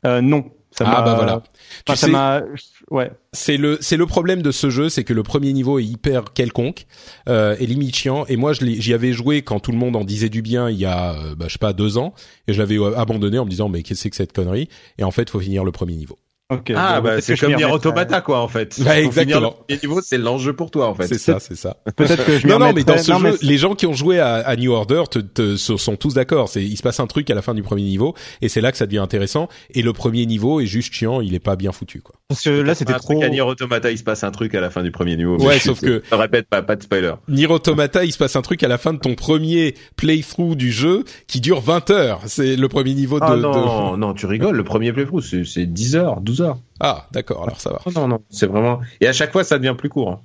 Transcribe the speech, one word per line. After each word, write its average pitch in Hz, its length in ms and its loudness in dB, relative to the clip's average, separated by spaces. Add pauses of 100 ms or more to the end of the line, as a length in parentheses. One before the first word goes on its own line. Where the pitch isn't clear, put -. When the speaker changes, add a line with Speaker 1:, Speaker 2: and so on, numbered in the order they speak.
Speaker 1:
Euh, 123 140 2
non. 139 240 4 (260)
Ça - 160 -2
Speaker 2:
Ah, 110 40 4
Speaker 1:
m'a, 120 120 4
Speaker 2:
bah 117 120 4
voilà. 113 220 2
Speaker 1:
enfin, 113 60 -8 (440)
Speaker 2:
Tu 147 100 0
Speaker 1:
ça 147 100 2
Speaker 2:
sais, 156 60 6
Speaker 1:
m'a, 135 300 2 (480)
ouais. 127 200 -2 (220)
Speaker 2:
c'est - 240 -2
le, 147 240 0
c'est - 160 0
le 170 80 4
problème 180 380 0
de 147 80 2
ce 139 180 0
jeu, 139 220 0
c'est 123 140 -2
que 120 100 -2
le 110 80 0
premier 139 320 0
niveau 135 240 0
est 117 60 0
hyper 120 400 -2 (100)
quelconque, 123 500 -2 (460)
euh, 107 280 2
et 131 60 -2
limite 127 320 -2
chiant. 135 320 -2
Et 127 80 0
moi, 143 160 0
je 135 100 -2
l'ai, 117 160 0
j'y 110 140 0
avais 120 220 0
joué 135 260 0
quand 117 180 -4
tout 117 140 -4
le 113 60 0
monde 123 180 0
en 107 80 -2
disait 104 240 -2
du 110 140 -4
bien 120 260 0
il 110 80 -2
y 95 80 -2
a, 90 300 -2
euh, 76 200 -8
bah, 82 140 -8
je - 60 -8
sais - 40 -12
pas, 104 140 0
deux 104 240 0
ans, 143 160 -2 (340)
et 110 60 -2
je 98 60 0
l'avais, 107 200 0
euh, 104 200 0
abandonné 110 400 0
en 120 80 -2
me 98 40 -6
disant, 101 200 -2
mais 85 120 -4
qu'est-ce - 180 -8
que - 20 -12
c'est 104 80 -6
que - 60 -16
cette - 180 -4
connerie ? 98 340 -2 (300)
Et 104 60 -2
en 95 60 0
fait, 117 200 -2
faut 101 100 -4
finir 98 240 -4
le 92 80 -2
premier 87 240 -6
niveau. 76 220 -14 (300)
Speaker 1:
Ok, 131 280 -4
Speaker 3:
Ah, 175 240 2
Speaker 1:
bon, 113 60 0
Speaker 3:
bah, 110 80 2
Speaker 1:
peut-être - 100 -2
Speaker 3:
c'est - 80 0
Speaker 1:
que 147 60 0
je - 20 -2
Speaker 3:
comme 147 140 4
Speaker 1:
m'y - 20 2
Speaker 3:
Nier 156 80 2
Speaker 1:
remettrai. 151 240 2
Speaker 3:
Automata, 175 320 0
quoi, 131 200 0
en 117 60 -2
fait. 113 320 -4
Speaker 2:
Bah, 135 120 2
Speaker 3:
Faut - 0 -
finir 156 180 6
Speaker 2:
exactement. 143 320 2
Speaker 3:
le 113 240 -2
premier 143 180 -4
niveau, 151 180 0
c'est 135 160 -2
l'enjeu 127 360 0
pour 160 180 -6
toi, 135 160 0
en 104 80 0
fait. 90 140 -2
Speaker 2:
C'est 117 100 -2
ça, - 220 2
c'est - 160 -14
ça. - 220 -8 (180)
Speaker 1:
Peut-être 147 280 4
que 151 140 4
je 131 80 2
m'y 180 60 8
Speaker 2:
Non, 226 80 6
non, 254 60 8
mais 240 40 6
Speaker 1:
remettrai. 160 280 4
Speaker 2:
dans 165 40 2
ce 160 80 2
Speaker 1:
Non, 180 80 6
Speaker 2:
jeu, 185 60 4
Speaker 1:
mais 160 80 6
c'est 143 140 0
Speaker 2:
les 139 120 6
gens 175 160 2
qui 196 120 -2
ont 160 80 0
joué 170 260 2
à, 120 140 4
à 117 200 0
New 123 160 0
Order 117 400 2
te, - 80 -2
te, 101 380 0
se, 107 200 -2
sont 104 200 -2
tous 143 180 -2
d'accord. 127 340 2
C'est, 101 140 -4
il 104 140 -4
se - 80 -12
passe 123 160 -2
un 120 80 -2
truc 151 220 -4
à 113 40 2
la 101 80 -2
fin 123 100 -4
du 107 120 -4
premier 101 180 -2
niveau, 101 320 0 (280)
et 117 60 0
c'est - 120 0
là 120 100 2
que - 80 -8
ça 117 80 0
devient 101 120 -2
intéressant. 98 500 -2 (260)
Et 127 80 0
le 113 100 2
premier 117 320 -2
niveau 113 360 0
est 120 60 0
juste 107 280 -4
chiant, 120 260 -2
il 95 140 -2
est 87 60 -2
pas 98 160 -2
bien 92 160 -4
foutu, - 280 -14
quoi. - 140 -20 (140)
Speaker 1:
Parce 139 140 -2
que 151 80 2
là, 143 240 4
Speaker 3:
C'est - 60 -6
Speaker 1:
c'était 131 120 0
Speaker 3:
pas 127 60 0
un - 20 -4
truc 151 180 0
Speaker 1:
trop 151 60 2
Speaker 3:
à 127 40 2
Nier 135 120 0
Automata, 123 500 0
il 113 80 -4
se 117 60 -14
passe 110 180 -2
un 101 100 -2
truc 107 220 -4
à 98 60 0
la 90 100 -2
fin 90 140 -4
du 87 80 -4
premier 87 240 -2
niveau. 87 220 2
Speaker 2:
Ouais, 135 160 6
Speaker 3:
Mais 135 40 4
Speaker 2:
sauf 131 220 0
Speaker 3:
je 123 60 -2 (140)
Speaker 2:
que - 20 -20 (120)
Speaker 3:
répète 110 340 2
pas, 98 140 0
pas 104 140 0
de 101 80 -14
spoiler. 92 280 0 (160)
Speaker 2:
Nier 143 200 2
Automata, 156 560 2
il 165 80 -2
se - 60 -10
passe 143 180 0
un 131 60 0
truc 170 200 -4
à 135 60 -2
la 123 100 0
fin 165 140 -2
de 151 60 -4
ton 131 180 -2
premier 160 580 0 (220)
playthrough 160 600 0
du 127 140 0
jeu 151 340 0 (220)
qui 131 140 -4
dure 143 200 2
vingt 160 300 0
heures. 131 360 4
C'est 131 300 0
le 131 120 2
premier 135 260 0
niveau 139 240 0
de, 165 60 2
Speaker 3:
Ah 160 120 4
non, 120 580 0
Speaker 2:
de - 20 -4
Speaker 3:
non, 104 180 -2
tu 98 120 -8
rigoles, 120 300 0
le 104 80 0
premier 113 280 0
playthrough, 139 300 -2
c'est, - 220 -4
c'est 87 220 -4
dix 107 280 -2
heures, 156 260 0
douze 120 220 -2
heures. 147 160 -2 (220)
Speaker 2:
Ah, 143 320 -2
d'accord, - 320 -6
alors - 160 -8
ça - 100 -6
va. - 160 -8
Speaker 3:
Non, 180 60 -6 (100)
non, 127 60 0
non, 113 200 0
c'est - 180 -2
vraiment, 117 340 0 (200)
et 110 60 4
à 127 60 4
chaque 151 180 0
fois, 185 140 2
ça 147 140 2
devient 127 200 0
plus 147 100 -6
court, 117 220 -2
hein. 90 140 -8